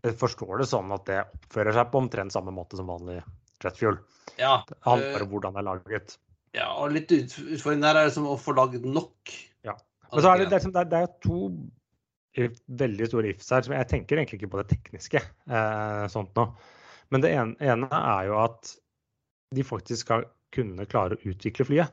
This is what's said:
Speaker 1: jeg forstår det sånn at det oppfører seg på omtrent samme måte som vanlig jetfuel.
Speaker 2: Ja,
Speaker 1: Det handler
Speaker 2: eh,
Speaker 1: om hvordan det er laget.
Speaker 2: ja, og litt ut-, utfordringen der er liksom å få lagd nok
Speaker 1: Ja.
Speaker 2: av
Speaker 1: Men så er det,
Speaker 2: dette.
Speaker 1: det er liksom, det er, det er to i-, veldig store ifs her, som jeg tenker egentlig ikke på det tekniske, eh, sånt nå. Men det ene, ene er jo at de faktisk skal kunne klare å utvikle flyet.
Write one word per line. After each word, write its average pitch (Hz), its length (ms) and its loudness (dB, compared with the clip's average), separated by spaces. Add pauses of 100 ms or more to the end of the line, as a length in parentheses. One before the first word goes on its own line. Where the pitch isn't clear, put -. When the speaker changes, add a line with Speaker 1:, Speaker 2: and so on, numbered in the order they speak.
Speaker 1:
jeg 113 160 0
forstår 110 380 -2
det 131 100 0
sånn 98 260 -2
at 98 120 -8
det 98 180 -2
oppfører - 500 -2
seg 120 160 4
på 139 80 2
omtrent 104 320 -4
samme 95 220 -6
måte 92 240 -12
som 92 100 -8
vanlig 87 360 -10 (420)
jetfuel. 95 340 0 (400)
Speaker 2:
Ja, 127 300 2
Speaker 1:
Det - 160 -16
handler 131 320 2
Speaker 2:
eh, 107 60 -2
Speaker 1:
om 98 100 -4
hvordan 98 220 -6
det 101 100 -4
er 98 80 -4
laget. 98 460 -8 (360)
Speaker 2:
ja, - 220 -2
og 147 160 -2
litt 156 180 -2
ut-, 131 300 4 (160)
utfordringen 147 320 0
der 156 80 6
er 151 100 8
liksom 147 220 0
å 139 100 0
få 143 160 -4
lagd 127 300 4
nok 147 480 -4 (320)
Speaker 1:
Ja. 107 80 -6
Speaker 2:
av - 420 -16
Speaker 1:
Men 151 80 4
så 185 120 10
er 180 40 6
det, 190 120 2
Speaker 2:
dette. - 0 -
Speaker 1:
det - 20 4
er 190 80 4
liksom, 190 120 -4
det 180 80 2
er, 170 100 -2
det 165 120 2
er 175 180 -2
to - 180 -2 (1000)
i-, 120 200 -2 (120)
veldig 117 400 0
store 110 260 0
ifs - 160 -14
her, 127 120 4
som 131 120 -6
jeg 135 140 -2
tenker 139 300 0
egentlig 123 220 -4
ikke 101 140 -8
på 98 80 -2
det 101 80 -6
tekniske, - 500 -2 (280)
eh, 107 580 -2
sånt 98 280 -6
nå. 117 200 2 (560)
Men 131 100 4
det 165 140 4
ene, 117 260 0
ene 131 300 2
er 98 380 0
jo 107 100 0
at 117 380 -2 (760)
de 131 100 -2
faktisk 117 440 -6
skal 117 180 0 (280)
kunne 90 340 -4
klare 92 300 0
å - 100 -18
utvikle 107 400 -2
flyet. 147 260 2